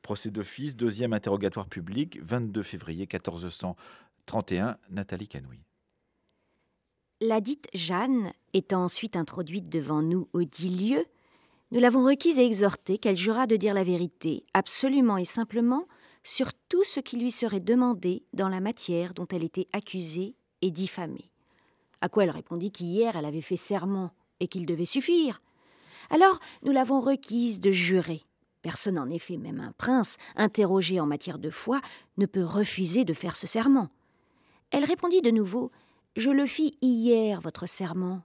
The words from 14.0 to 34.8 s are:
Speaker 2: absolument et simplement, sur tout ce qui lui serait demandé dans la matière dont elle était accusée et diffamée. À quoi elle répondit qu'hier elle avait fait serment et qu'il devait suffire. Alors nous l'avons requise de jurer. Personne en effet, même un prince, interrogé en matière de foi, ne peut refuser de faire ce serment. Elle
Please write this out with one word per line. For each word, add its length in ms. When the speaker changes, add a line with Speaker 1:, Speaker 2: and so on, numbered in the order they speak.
Speaker 2:
absolument 640
et 80
simplement, 640
sur 300
tout 140
ce 160
qui 180
lui 140
serait 280
demandé 640
dans 160
la 100
matière 540
dont 180
elle 120
était 300
accusée 600
et 100
diffamée. 600
À 80
quoi 140
elle 60
répondit 420
qu'hier 440
elle 100
avait 160
fait 160
serment 540
et 80
qu'il 180
devait 200
suffire. 560
Alors 280
nous 80
l'avons 280
requise 600
de 120
jurer. 500
Personne 380
en 100
effet, 280
même 220
un 120
prince, 460
interrogé 640
en 60
matière 340
de 100
foi, 320
ne 80
peut 180
refuser 640
de 80
faire 220
ce 120
serment. 420
Elle 140